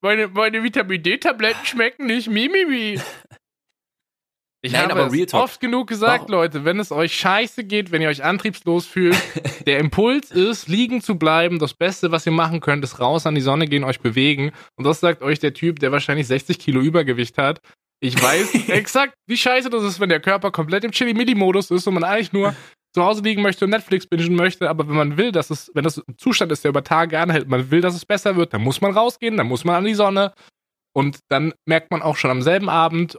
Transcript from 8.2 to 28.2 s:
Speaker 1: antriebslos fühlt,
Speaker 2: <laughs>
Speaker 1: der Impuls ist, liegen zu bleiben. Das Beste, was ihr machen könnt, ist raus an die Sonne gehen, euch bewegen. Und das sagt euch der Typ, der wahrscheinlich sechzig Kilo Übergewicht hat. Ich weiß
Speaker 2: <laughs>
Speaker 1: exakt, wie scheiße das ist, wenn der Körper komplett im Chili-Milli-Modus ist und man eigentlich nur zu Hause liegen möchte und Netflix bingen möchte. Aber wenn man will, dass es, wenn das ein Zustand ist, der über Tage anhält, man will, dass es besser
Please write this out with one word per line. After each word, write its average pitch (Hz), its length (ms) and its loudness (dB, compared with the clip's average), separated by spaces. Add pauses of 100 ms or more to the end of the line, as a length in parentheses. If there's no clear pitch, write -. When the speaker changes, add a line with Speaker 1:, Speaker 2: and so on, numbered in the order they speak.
Speaker 1:
antriebslos 175 600 -2
fühlt, 180 320 2 (260)
Speaker 2:
<laughs> - 240 -6
Speaker 1:
der 139 120 2
Impuls 220 520 0
ist, 190 380 0
liegen 233 320 0
zu 208 180 -4
bleiben. 165 400 2
Das 147 140 -2
Beste, 175 400 -2
was 160 120 -2
ihr 165 60 0
machen 160 300 0
könnt, 143 240 0
ist - 160 -8
raus 143 240 0
an 151 100 0
die 143 60 0
Sonne 139 260 0
gehen, 143 160 0
euch 131 160 -4
bewegen. 139 540 0 (240)
Und 131 80 -4
das 151 160 2
sagt 170 200 2
euch 147 180 0
der 147 140 0
Typ, 160 280 -2
der 131 100 2
wahrscheinlich 143 360 0
sechzig 131 320 -2
Kilo 131 200 0
Übergewicht 135 580 0
hat. 147 220 0 (400)
Ich 127 240 -2
weiß 170 300 2
Speaker 2:
<laughs> - 160 0
Speaker 1:
exakt, 254 460 0 (120)
wie 233 80 -2
scheiße 254 340 2
das 233 140 -2
ist, 185 160 -4
wenn 202 80 0
der 160 140 2
Körper 196 280 0
komplett 185 360 -2
im 226 60 -4
Chili-Milli-Modus 214 760 0
ist 180 160 0
und 185 100 0
man 170 100 0
eigentlich 202 260 -2
nur 202 240 0 (400)
zu 180 80 2
Hause 214 180 2
liegen 208 200 0
möchte 196 240 0
und 190 60 2
Netflix 214 360 -2
bingen 170 300 0
möchte. 175 320 0
Aber 156 180 -2
wenn 151 80 -2
man 147 220 0
will, 220 160 2
dass 160 160 0
es, - 240 -8
wenn 143 100 0
das 156 140 0
ein 131 200 -16
Zustand 196 360 0
ist, 143 100 -6
der 147 60 2
über 143 160 0
Tage 160 340 2
anhält, 160 300 0
man 131 200 0
will, 160 120 4
dass 180 140 2
es 170 100 -12
besser 202 320 0